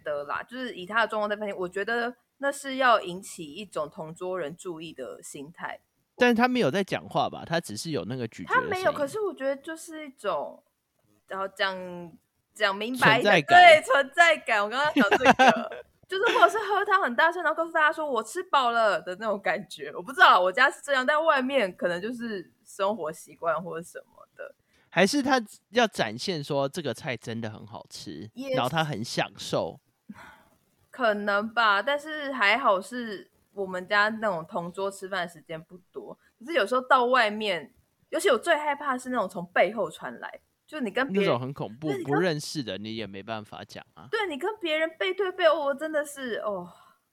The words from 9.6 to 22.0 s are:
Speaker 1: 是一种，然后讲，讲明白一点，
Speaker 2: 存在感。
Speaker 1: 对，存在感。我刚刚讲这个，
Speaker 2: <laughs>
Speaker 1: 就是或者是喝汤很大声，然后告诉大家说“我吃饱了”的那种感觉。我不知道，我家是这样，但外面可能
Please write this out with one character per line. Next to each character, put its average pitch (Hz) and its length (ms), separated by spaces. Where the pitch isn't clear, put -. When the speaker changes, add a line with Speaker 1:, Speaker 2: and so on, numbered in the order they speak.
Speaker 1:
是 311 320
一 277 40
种， 156 520
然 190 100
后 196 80
讲， 196 300
讲 202 220
明 233 240
白 233 200
一 247 40
点， - 0
Speaker 2:
存 - 0
在 254 180
感。 349 160
Speaker 1:
对， 330 280
存 277 280
在 339 260
感。 220 220
我 208 80
刚 254 140
刚 294 100
讲 220 180
这 - 120
个， 240 640
Speaker 2:
<laughs> - 220
Speaker 1:
就 381 80
是 392 60
或 466 80
者 349 80
是 392 80
喝 403 160
汤 392 200
很 240 120
大 320 160
声， 349 120
然 311 80
后 311 40
告 330 80
诉 330 80
大 330 80
家 311 140
说 320 160
“我 226 140
吃 349 180
饱 254 300
了” 214 280
的 180 180
那 220 100
种 202 120
感 160 300
觉。 147 260
我 175 60
不 214 100
知 269 80
道， 254 220
我 185 100
家 254 180
是 - 140
这 285 80
样， 254 140
但 302 180
外 302 160
面 254 360
可 202 120
能 175 140